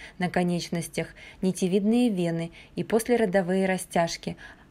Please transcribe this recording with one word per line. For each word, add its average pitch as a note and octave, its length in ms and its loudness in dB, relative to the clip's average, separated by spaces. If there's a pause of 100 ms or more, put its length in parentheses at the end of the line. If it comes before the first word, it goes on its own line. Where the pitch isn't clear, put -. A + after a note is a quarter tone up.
(180)
на F3+ 120 0
конечностях, E3+ 800 -2 (340)
нитевидные G3+ 680 2
вены E3+ 420 -2 (240)
и F3 80 -2
послеродовые G3 800 2
растяжки. F3+ 680 -2 (360)